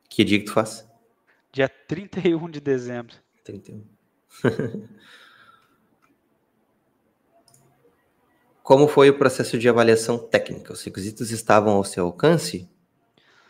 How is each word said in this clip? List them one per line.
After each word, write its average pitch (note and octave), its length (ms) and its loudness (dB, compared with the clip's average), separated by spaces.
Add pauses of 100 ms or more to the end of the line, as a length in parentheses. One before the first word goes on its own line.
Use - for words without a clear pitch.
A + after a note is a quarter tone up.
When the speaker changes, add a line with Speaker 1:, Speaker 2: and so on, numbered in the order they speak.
Speaker 1:
Que - 140 0
dia G2+ 160 2
que G2+ 60 -6
tu - 80 -12
faz? - 340 -4 (680)
Speaker 2:
Dia C3 160 -2
trinta - 580 -12
e E3+ 80 2
um E3 160 -8
de D3 100 -14
dezembro. B2 560 -8 (260)
Speaker 1:
Trinta G#2 280 -20
e A2 40 -18
um. G#2+ 120 -20 (420)
<laughs> - 600 -6 (3750)
Como C#3 260 6
foi C#3 220 6
o C#3 60 0
processo B2+ 420 -2
de A#2 100 2
avaliação A2+ 500 2
técnica? - 540 -4
Os - 100 -16
requisitos G#2+ 480 -10
estavam G#2+ 460 2
ao G2 80 0
seu F#2 200 -6
alcance? D3 640 -2 (800)